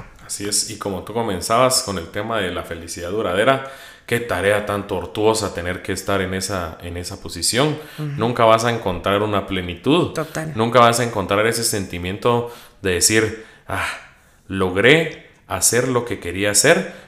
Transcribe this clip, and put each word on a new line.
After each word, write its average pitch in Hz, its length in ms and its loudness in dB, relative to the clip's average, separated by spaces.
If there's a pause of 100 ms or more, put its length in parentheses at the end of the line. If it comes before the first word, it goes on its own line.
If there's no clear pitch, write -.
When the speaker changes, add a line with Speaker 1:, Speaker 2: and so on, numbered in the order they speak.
(260)
Speaker 1:
Así - 200 -8
es, - 240 -2
y 107 60 -10
como 98 280 -6
tú 104 100 -10
comenzabas 113 680 2
con 98 140 -6
el 82 120 -6
tema 110 320 -4
de 90 100 -2
la 85 120 -6
felicidad 85 480 -10
duradera, 110 600 0 (340)
qué 117 160 -2
tarea 101 460 0
tan 101 200 -2
tortuosa 101 680 0
tener 87 280 -6
que 98 100 -6
estar 98 280 -2
en 92 140 -2
esa, 95 480 -4
en 87 160 -8
esa 90 240 -10
posición. 117 560 -2 (200)
Speaker 2:
Ujú. 151 100 -6 (100)
Speaker 1:
Nunca 117 260 2
vas 113 220 6
a 120 40 2
encontrar 98 520 0
una 104 240 0
plenitud. 95 680 0
Speaker 2:
Total. 156 420 -6
Speaker 1:
Nunca 117 260 4
vas 117 200 6
a 123 40 0
encontrar 104 420 0
ese 113 180 0
sentimiento 104 840 -2 (320)
de 95 100 0
decir, 107 520 2 (240)
"Ah, 98 180 -4 (600)
logré 98 800 2 (200)
hacer 113 420 2
lo 123 160 0
que 95 140 -6
quería 95 320 -2
hacer", 170 420 4 (160)